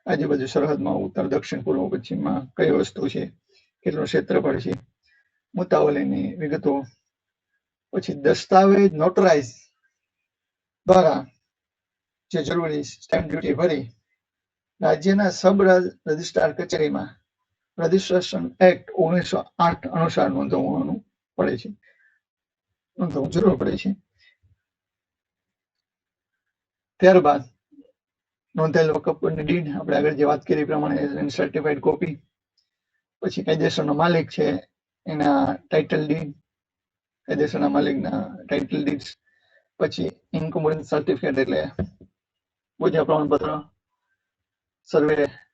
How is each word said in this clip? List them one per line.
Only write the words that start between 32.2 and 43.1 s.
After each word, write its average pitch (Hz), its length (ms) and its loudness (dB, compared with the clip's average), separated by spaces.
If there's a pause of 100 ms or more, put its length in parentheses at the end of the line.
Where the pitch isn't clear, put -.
પછી - 220 -6
કાયદેસરનો 160 500 0
માલિક 165 360 2
છે 151 180 0 (580)
એના 143 480 0
ટાઇટલ 156 520 -2
ડીડ, 151 260 -4 (960)
કાયદેસરના 285 420 -2
માલિકના 269 500 -2 (260)
ટાઇટલ - 380 -4
ડીડ્સ, - 240 -4 (720)
પછી 135 300 -4 (240)
ઇન્કમ્બરન્સ 156 560 -4
સર્ટિફિકેટ 151 480 -2
એટલે 135 240 0 (1200)
બોજા 160 240 2
પ્રમાણપત્ર, 151 460 0 (1400)